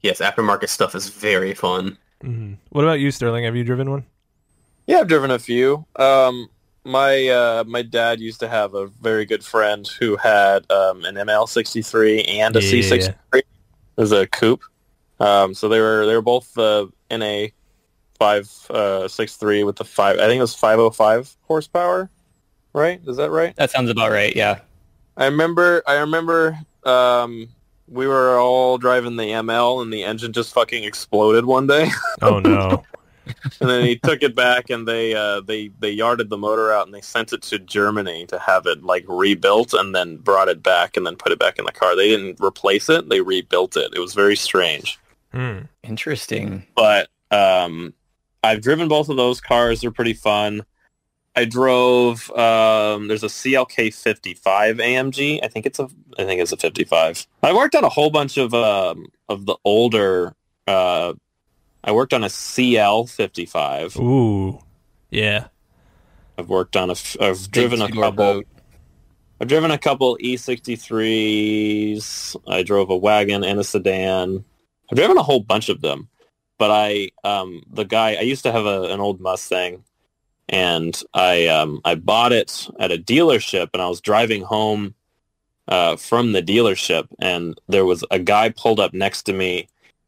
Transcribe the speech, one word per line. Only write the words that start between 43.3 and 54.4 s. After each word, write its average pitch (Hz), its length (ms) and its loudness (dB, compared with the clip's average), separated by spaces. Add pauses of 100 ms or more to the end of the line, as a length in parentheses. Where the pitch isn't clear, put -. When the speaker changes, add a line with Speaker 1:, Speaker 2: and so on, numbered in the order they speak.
Speaker 3:
it. 62 180 -4
It 87 60 -4
was 92 140 -8
very 101 220 2
strange. 85 600 -2 (340)
Speaker 2:
Hmm. 120 280 -8 (220)
Speaker 4:
Interesting. 107 920 -8
Speaker 3:
But, 107 340 4 (220)
um, 90 600 2 (500)
I've 110 200 2
driven 156 260 0
both 151 200 0
of 143 80 -4
those 127 240 0
cars. 120 400 0
They're 120 100 -4
pretty 117 240 -4
fun. 104 500 -2 (720)
I 123 100 2
drove, 123 840 2
um, 110 760 2
there's 107 160 -4
a 104 40 -6
C 135 280 -2
L 127 100 2
K 110 240 -2
fifty-five 104 880 -2